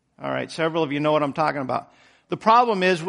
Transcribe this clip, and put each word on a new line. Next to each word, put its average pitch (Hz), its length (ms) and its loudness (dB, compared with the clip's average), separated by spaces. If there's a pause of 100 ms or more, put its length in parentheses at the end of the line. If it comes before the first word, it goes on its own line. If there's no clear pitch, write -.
(200)
All 139 100 -6
right, 131 200 -6
several 160 320 -2
of 147 80 -2
you 143 80 -4
know 151 140 0
what 151 100 2
I'm 139 120 -4
talking 147 260 -2
about. 127 320 -6 (380)
The - 80 -6
problem 220 440 4
is, 180 260 2